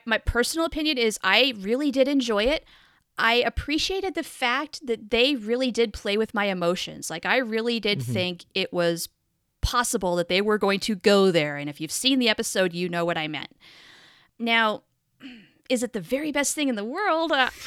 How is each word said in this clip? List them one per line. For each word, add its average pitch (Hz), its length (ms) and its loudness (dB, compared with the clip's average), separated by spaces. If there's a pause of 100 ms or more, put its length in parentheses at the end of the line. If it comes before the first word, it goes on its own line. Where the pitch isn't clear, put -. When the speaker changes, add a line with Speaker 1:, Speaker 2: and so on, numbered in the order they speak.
Speaker 1:
my 220 120 2
personal 240 480 0
opinion 302 320 -2
is 226 260 0
I 233 360 4
really 247 320 0
did 262 180 4
enjoy 233 340 2
it. 285 220 0 (520)
I 226 180 2
appreciated 320 800 -2
the 330 80 -4
fact 269 640 -4
that 220 240 -6
they 254 260 2
really 233 340 -2
did 226 220 0
play 202 240 -2
with 220 160 -2
my 208 120 0
emotions. 175 640 -2
Like, 170 160 -8
I 202 120 2
really 226 420 -2
did 208 200 0
Speaker 2:
Mm-hmm. 123 140 -4
Speaker 1:
think 180 400 -2
it 190 200 -2
was 170 340 0 (540)
possible 196 560 0
that 170 100 0
they 185 140 2
were 214 160 2
going 196 240 0
to 220 140 -2
go 196 360 6
there. 151 240 2
And 143 140 -6
if 143 100 -12
you've 156 120 -6
seen 262 280 2
the 240 80 2
episode, 208 460 2
you 175 160 -2
know 170 160 0
what 170 120 0
I 156 120 -4
meant. 147 260 -10 (840)
Now, 226 460 0 (380)
<clears throat> 240 480 -20
is 247 120 2
it 247 120 -4
the 202 80 -6
very 285 300 -4
best 285 220 0
thing 294 160 -2
in 240 60 0
the 202 100 -4
world? 330 460 -2
Uh, 262 180 2 (180)